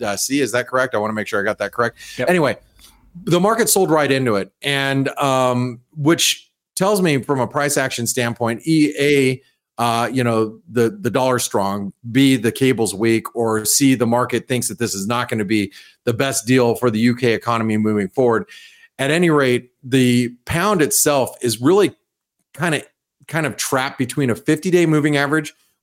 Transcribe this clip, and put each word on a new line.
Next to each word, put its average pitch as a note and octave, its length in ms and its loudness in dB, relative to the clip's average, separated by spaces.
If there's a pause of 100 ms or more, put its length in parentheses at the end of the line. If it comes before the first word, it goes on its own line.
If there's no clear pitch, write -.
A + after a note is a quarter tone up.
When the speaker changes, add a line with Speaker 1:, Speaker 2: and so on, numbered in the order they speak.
Speaker 1:
uh, G2+ 160 -4
Sea. C#3 240 -2
Is A2+ 100 -2
that A#2+ 160 -2
correct? B2+ 260 -2
I A2+ 40 -2
wanna G#2+ 160 -2
make G#2+ 120 -6
sure G#2 140 -4
I G2 60 -2
got G#2+ 140 -2
that G2+ 120 -4
correct. A#2 280 -4 (180)
Speaker 2:
Yep. B2+ 100 -2
Speaker 1:
Anyway, D#3 300 2 (680)
the F3 160 2
market A3 300 2
sold F#3 220 2
right D3 200 2
into B2+ 240 2
it, F#2+ 160 -4 (100)
and, C#3 460 -2 (100)
um, B2+ 640 0 (160)
which D#3 560 -2 (240)
tells G3 260 0
me D3+ 180 2
from C#3 200 -2
a B2 80 0
price C#3+ 300 -2
action C3 300 -2
standpoint, A#2 600 -4
E D3+ 320 2
A, C3+ 420 2 (400)
uh, A#2 260 0
you B2+ 140 -2
know, A2+ 380 0 (100)
the, A#2 200 2
the G#2 200 -6
dollar's B2+ 360 0
strong, G2+ 480 -4 (180)
B, C3+ 240 4
the A2+ 160 0
cable's A2+ 420 0
weak, A2+ 440 0
or A2 260 0
C, C3 320 2
the A#2 120 0
market A#2+ 420 -2
thinks B2 180 -2
that G2+ 120 -10
this A2 140 -4
is G2 140 -6
not A#2+ 220 -2
gonna A2 160 -4
be G2+ 260 0 (320)
the A#2 100 -2
best C3 320 -4
deal A#2+ 300 4
for B2 160 0
the G#2+ 80 -2
U A#2+ 160 2
K A#2+ 160 2
economy A2 460 0
moving G#2+ 320 0
forward. A#2 400 0 (480)
At C#3 140 -2
any E3+ 180 2
rate, B2+ 420 2 (100)
the B2 600 2
pound F#3+ 380 0
itself C#3 600 0
is A#2 200 -2
really E3+ 340 4 (580)
kinda, D3+ 300 -4 (440)
kind D#3 180 -4
of - 120 -6
trapped C3+ 420 -4
between B2+ 320 -2
a G#2 40 -2
fifty-day E3+ 520 2
moving D3+ 280 2
average, D3 380 0 (300)